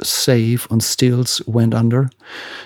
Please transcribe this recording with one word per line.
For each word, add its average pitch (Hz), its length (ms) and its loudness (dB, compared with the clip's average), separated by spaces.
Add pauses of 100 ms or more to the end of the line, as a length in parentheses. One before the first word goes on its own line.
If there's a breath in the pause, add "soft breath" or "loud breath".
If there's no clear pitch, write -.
safe 117 680 0
on 113 100 2
stilts, 123 640 0
went 113 280 2
under. 117 340 2 (560 loud breath)